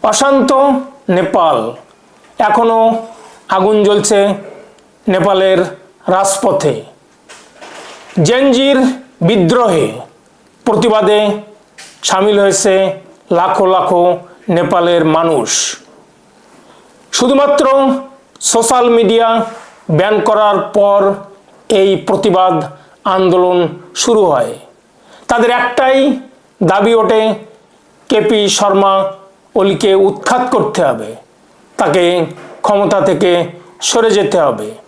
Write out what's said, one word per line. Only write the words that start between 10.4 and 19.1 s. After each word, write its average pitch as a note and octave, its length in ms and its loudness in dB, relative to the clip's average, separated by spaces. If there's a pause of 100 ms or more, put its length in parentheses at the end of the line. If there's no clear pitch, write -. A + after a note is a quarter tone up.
প্রতিবাদে G#3+ 520 2 (920)
সামিল G3+ 340 2
হয়েছে G3 300 0 (640)
লাখো F#3+ 260 0 (100)
লাখো F3 280 0 (520)
নেপালের E3+ 460 0 (160)
মানুষ। D#3+ 320 -2 (1700)
শুধুমাত্র C#4 480 2 (840)
সোশ্যাল A#3+ 340 0 (120)
মিডিয়া A3+ 300 2 (680)